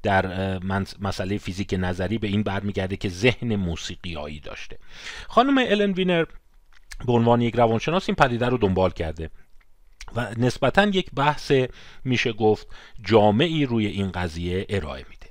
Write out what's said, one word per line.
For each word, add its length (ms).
در، 220
اه، 340
منس-، 420
مسئلهٔ 360
فیزیک 420
نظری 380
به 100
این 160
برمیگرده 520
که 140
ذهن 460
موسیقیایی 840
داشته. 380
خانم 300
الن 340
وینر 340
به 80
عنوان 280
یک 140
روانشناس 540
این 60
پدیده 300
رو 120
دنبال 320
کرده 400
و 120
نسبتاً 460
یک 280
بحث، 400
می‌شه 300
گفت، 340
جامعی 640
روی 200
این 260
قضیه 580
ارائه 400
می‌ده. 80